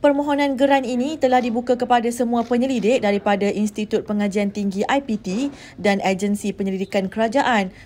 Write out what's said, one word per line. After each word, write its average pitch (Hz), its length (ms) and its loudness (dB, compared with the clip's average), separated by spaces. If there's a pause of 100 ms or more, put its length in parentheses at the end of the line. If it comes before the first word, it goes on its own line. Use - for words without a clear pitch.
Permohonan 285 560 2
geran 269 320 2
ini 254 320 -2
telah 254 240 4
dibuka 240 320 0
kepada 240 320 2
semua 240 320 0
penyelidik 240 640 0
daripada 202 480 2
Institut 208 560 -2
Pengajian 208 400 0
Tinggi 202 400 -4
I 277 160 0
P 214 160 -4
T 247 320 -4 (240)
dan 196 240 0
Agensi 202 560 -2
Penyelidikan 190 560 -4
Kerajaan 220 560 0 (180)